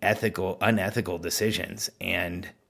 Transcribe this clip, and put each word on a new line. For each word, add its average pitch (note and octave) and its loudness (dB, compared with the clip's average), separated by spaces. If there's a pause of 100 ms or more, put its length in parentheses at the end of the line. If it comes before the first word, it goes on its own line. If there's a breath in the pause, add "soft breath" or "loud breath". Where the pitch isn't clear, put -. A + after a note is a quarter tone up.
ethical, G2 2
unethical G2 2
decisions. F2+ -2 (100)
And F2+ -2 (220)